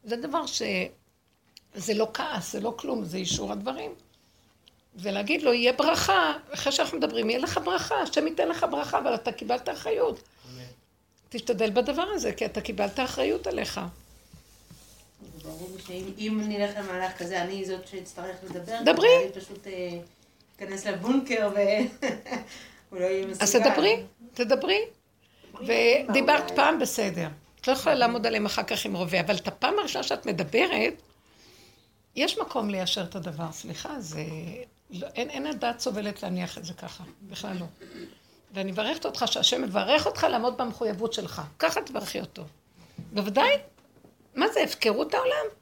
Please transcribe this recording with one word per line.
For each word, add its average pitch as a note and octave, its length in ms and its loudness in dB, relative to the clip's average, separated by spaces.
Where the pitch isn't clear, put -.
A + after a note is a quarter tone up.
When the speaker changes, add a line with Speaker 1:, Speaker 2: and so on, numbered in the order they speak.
Speaker 1:
זה A#3 120 -4
דבר C#4+ 300 -2
ש-, - 160 -4
זה A3+ 200 -2
לא A3 200 2
כעס, - 380 -4
זה G3 80 -4
לא G#3+ 160 -2
כלום, B3+ 280 -4
זה E3+ 120 -6
אישור F#3+ 360 -2
הדברים. C4 380 -6
ולהגיד G3+ 460 -2
לו, C4 100 6
"יהיה A#3+ 200 6
ברכה", D#4+ 600 4
אחרי C#4+ 180 -2
שאנחנו - 260 0
מדברים, A3+ 320 0
"יהיה A#3+ 80 0
לך D#4 260 0
ברכה, F4 300 0
השם D4+ 320 2
ייתן D#4+ 220 0
לך E4 220 0
ברכה", C#4+ 280 -2
אבל C4 160 2
אתה A3+ 180 -4
קיבלת A#3+ 360 -2
אחריות. - 480 0
Speaker 2:
אמן. B2+ 80 -14
Speaker 1:
תשתדל G#3+ 420 0
בדבר B3 320 2
הזה, A#3+ 180 -2
כי - 120 -2
אתה G#3+ 160 -4
קיבלת G3+ 400 -2
אחריות - 460 0
עליך. - 340 -4
Speaker 3:
ברור E3 340 -12
שאם, F#3 180 -10
אם G#3+ 300 0
נלך G3+ 300 0
למהלך F#3 400 -4
כזה, F3+ 240 -2
אני F#3+ 220 -4
זאת F#3 240 -6
שאצטרך F#3 560 -10
לדבר, F#3 400 -8
Speaker 1:
דברי. E4+ 240 8
Speaker 3:
אני F#4+ 160 -8
פשוט, G3+ 260 -16
אה, F3+ 320 -6
אכנס G3 300 -8
לבונקר G#3+ 680 2
ו-, G#3+ 520 2
<laughs> - 540 -14
הוא F#3 100 -6
לא F3+ 40 2
יהיה F#3+ 220 0
מסוגל. F#3+ 180 -2
Speaker 1:
אז B3 120 4
תדברי, A3+ 460 6
תדברי. C4+ 440 2
Speaker 4:
דברי A#3 460 4
עם - 100 -6
Speaker 1:
ודיברת C#4+ 400 6
Speaker 4:
אמא - 60 0
Speaker 1:
פעם, D4+ 220 6
בסדר. F#3+ 500 0
את - 80 -2
לא B3+ 40 4
יכולה C#4+ 220 4
לעמוד A#3+ 320 2
עליהם G#3+ 200 2
אחר G3+ 160 0
כך - 220 -2
עם G3 120 -4
רובה, F3 240 2
אבל F3+ 160 2
את - 120 -4
הפעם D#4 300 2
הראשונה D#4 240 -2
שאת - 240 -2
מדברת, - 760 0
יש F#4 220 0
מקום A3+ 320 -2
ליישר F#3 320 -2
את F3 140 -8
הדבר, D#3+ 360 -8
סליחה, B3+ 480 -10
זה... D#3 240 -8
לא, F#3+ 240 -8
אין, B3 160 -4
אין C4+ 160 -6
הדעת A#3 340 -4
סובלת G#3 420 -4
להניח F3+ 360 -4
את F3 60 -14
זה E3 100 -10
ככה, - 300 -14
בכלל F#3+ 380 -10
לא. E3+ 60 -8
ואני G3 200 -4
מברכת G#3+ 340 -2
אותך, - 200 -2
שהשם - 360 2
מברך G#3 440 2
אותך - 240 0
לעמוד A#3+ 280 0
במחויבות A3+ 540 -2
שלך. F3 300 -6
ככה D#4+ 240 2
תברכי C4 380 -6
אותו. - 220 -12
בוודאי. G#3+ 460 4
מה E4+ 140 4
זה, G#4 140 2
הפקרות - 520 2
העולם? B4+ 320 2